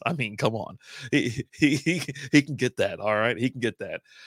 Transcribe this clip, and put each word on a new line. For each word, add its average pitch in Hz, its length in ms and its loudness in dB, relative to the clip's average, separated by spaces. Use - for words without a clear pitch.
I 113 80 2
mean, 113 240 -4
come 113 180 0
on. 104 220 -8
He, 127 320 2
he, 147 240 4
he, 160 260 0
he 143 100 8
can 143 140 -8
get 123 200 -2
that, 87 240 0
all 107 140 0
right? 110 240 2
He 127 100 0
can 123 120 -6
get 113 180 -2
that. 90 240 -8